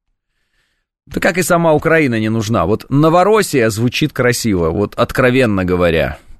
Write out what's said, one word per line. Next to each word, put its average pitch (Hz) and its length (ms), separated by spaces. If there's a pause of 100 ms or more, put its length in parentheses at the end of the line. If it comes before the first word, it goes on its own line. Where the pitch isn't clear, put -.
(1040)
Да - 140
как 175 180
и 185 60
сама 170 300
Украина 151 460
не 110 100
нужна. 110 360
Вот 104 240
Новороссия 160 800
звучит 117 440
красиво, 107 560
вот 92 260
откровенно 120 720
говоря. 82 520 (220)